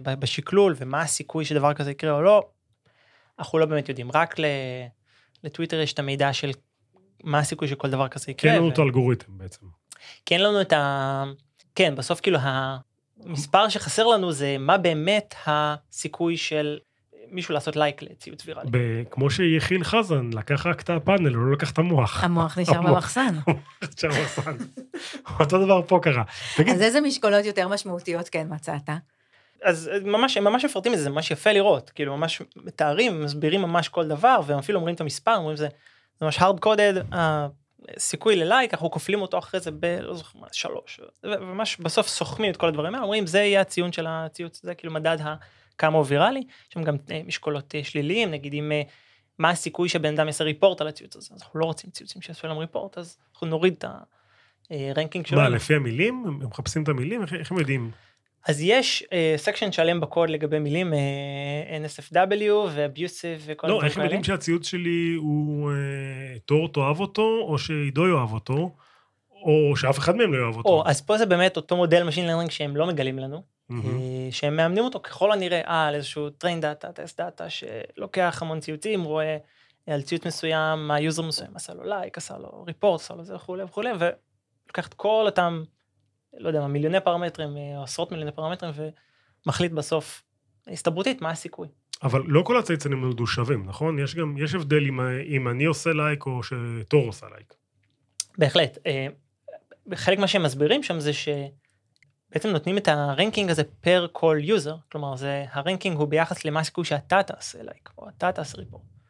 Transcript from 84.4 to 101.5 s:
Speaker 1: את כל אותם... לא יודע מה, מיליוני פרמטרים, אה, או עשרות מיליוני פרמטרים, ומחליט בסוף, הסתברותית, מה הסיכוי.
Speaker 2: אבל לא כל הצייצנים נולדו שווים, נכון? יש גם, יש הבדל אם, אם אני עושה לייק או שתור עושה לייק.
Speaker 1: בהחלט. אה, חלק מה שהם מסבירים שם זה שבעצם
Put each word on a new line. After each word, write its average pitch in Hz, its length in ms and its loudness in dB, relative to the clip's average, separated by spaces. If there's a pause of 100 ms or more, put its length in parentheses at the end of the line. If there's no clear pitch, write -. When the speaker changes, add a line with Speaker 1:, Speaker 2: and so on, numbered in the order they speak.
Speaker 1:
את - 60 -20
כל 220 320 2
אותם... 170 380 0 (760)
לא - 100 -8
יודע 156 120 0
מה, 143 80 -2
מיליוני 151 320 0
פרמטרים, 170 580 -2
אה, 143 200 -10
או 143 60 -10
עשרות 165 280 -8
מיליוני 156 200 -6
פרמטרים, 160 420 -8 (720)
ומחליט 175 260 0
בסוף, 151 520 -4 (440)
הסתברותית, 185 540 -2
מה 160 80 -6
הסיכוי. 160 380 -12 (360)
Speaker 2:
אבל 117 220 2
לא 156 200 6
כל 240 120 2
הצייצנים 147 440 -2
נולדו 120 260 -2
שווים, 120 380 -2
נכון? 147 340 -4
יש 139 160 -4
גם, 156 220 -4
יש 147 180 -2
הבדל 147 320 2
אם, 135 120 -4 (260)
אם 135 220 -2
אני 123 180 0
עושה 160 280 0
לייק 151 320 -2
או 127 180 -4
שתור 120 640 0
עושה 107 180 -12 (100)
לייק. - 180 -20 (840)
Speaker 1:
בהחלט. 151 480 4
אה, 135 220 -2 (880)
חלק 190 240 2
מה 196 80 2
שהם 185 160 2
מסבירים 151 400 0
שם 170 160 -4
זה 147 140 -2
שבעצם - 1400 -8